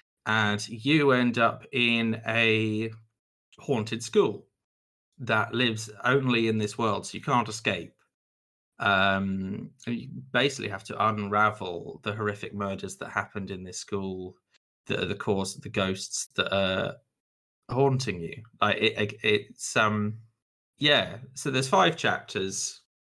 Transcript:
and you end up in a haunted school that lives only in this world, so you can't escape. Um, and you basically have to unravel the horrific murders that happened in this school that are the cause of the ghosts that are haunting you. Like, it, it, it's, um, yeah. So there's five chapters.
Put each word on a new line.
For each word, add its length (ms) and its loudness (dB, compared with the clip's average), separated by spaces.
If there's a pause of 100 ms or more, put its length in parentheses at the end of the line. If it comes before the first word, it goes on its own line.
(240)
and 420 2
you 440 4
end 260 4
up 360 2
in 540 2
a 640 2 (680)
haunted 440 -2
school 440 0 (720)
that 340 0
lives 380 -2 (140)
only 440 4
in 80 2
this 220 -2
world, 260 0
so 140 -10
you 40 -14
can't 280 0
escape. 420 -4 (840)
Um, 920 0 (180)
and 80 -4
you 140 -8 (240)
basically 380 0
have 140 -10
to 240 0
unravel 960 0
the 120 -4
horrific 400 -4
murders 420 -6
that 140 -10
happened 400 -6
in 120 -10
this 140 -12
school 580 -6 (520)
that 120 -2
are 60 -2
the 100 -2
cause 420 -2
of 40 -16
the 80 -12
ghosts 680 -4
that 200 0
are 380 0 (760)
haunting 540 2
you. 200 -10 (200)
Like, 160 2
it, 200 2
it, 240 0
it's, 540 0
um, 400 2 (640)
yeah. 400 2 (160)
So 160 -6
there's 180 0
five 300 6
chapters. 840 -2 (280)